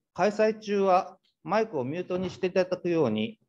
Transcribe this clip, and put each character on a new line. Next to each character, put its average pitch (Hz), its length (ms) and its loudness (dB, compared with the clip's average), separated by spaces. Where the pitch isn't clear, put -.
開 190 160 2
催 214 280 0
中 202 220 -4
は 190 380 2
マ 190 160 0
イ 220 80 -2
ク 160 100 -6
を 123 60 -2
ミ 147 140 -6
ュ - 20 -6
ー 180 60 -8
ト 180 100 -4
に 185 140 -4
し - 100 -14
て 190 60 -2
い 180 40 0
た 185 140 2
だ 180 140 -4
く 180 100 -4
よ 165 200 4
う - 20 2
に 107 280 -2